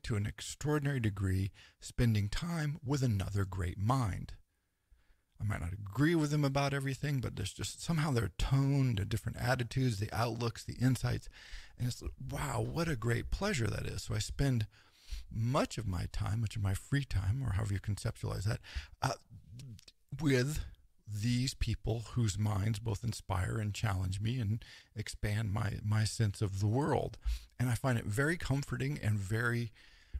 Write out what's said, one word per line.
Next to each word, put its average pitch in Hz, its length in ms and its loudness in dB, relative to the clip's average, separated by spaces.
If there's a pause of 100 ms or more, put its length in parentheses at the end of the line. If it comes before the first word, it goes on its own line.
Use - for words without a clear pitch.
to 107 120 0
an 104 80 0
extraordinary 143 760 0
degree 95 500 2 (300)
spending 107 500 2
time 165 520 -2
with 131 200 0
another 101 420 2
great 90 320 -2
mind. 113 560 0 (1080)
I 107 60 -4
might 101 160 0
not 85 140 -4
agree 104 400 2
with 151 160 4
them 147 160 2
about 139 260 2
everything, 135 480 -2
but 113 160 -4
there's - 160 -4
just - 300 -8
somehow 151 280 2
their 113 280 2
tone, 135 560 4
the 98 100 0
different 101 340 -2
attitudes, 123 600 0
the 104 160 -4
outlooks, 117 500 -2
the - 160 -8
insights. 123 480 2 (500)
And 123 100 0
it's, - 140 -6 (280)
wow, 135 320 -2
what 143 260 -2
a 151 80 0
great 117 340 0
pleasure 185 360 0
that - 180 -2
is. 101 200 -4
So 107 100 -4
I 104 40 0
spend 123 480 2 (640)
much 127 460 0
of 110 100 -4
my 87 240 -2
time, 107 300 0
much 110 160 -2
of 104 60 -2
my 98 100 2
free 139 320 -2
time, 101 400 0
or 107 80 0
however 101 220 0
you 92 60 -2
conceptualize 101 640 -4
that, - 160 0 (420)
uh, - 100 2 (1080)
with 139 400 4 (480)
these 120 460 0
people 113 580 -2
whose 113 260 0
minds 104 400 0
both 110 240 -4
inspire 110 560 -2
and 104 160 -2
challenge 95 460 0
me 113 180 0
and 113 260 0 (300)
expand 104 580 -2
my, 104 300 0
my 107 220 2
sense 104 360 2
of 98 200 0
the 107 60 4
world. 127 520 2 (400)
And 123 100 2
I 120 60 2
find 123 240 2
it - 60 -4
very 139 320 0
comforting 135 680 -2
and 104 160 2
very 117 540 0 (480)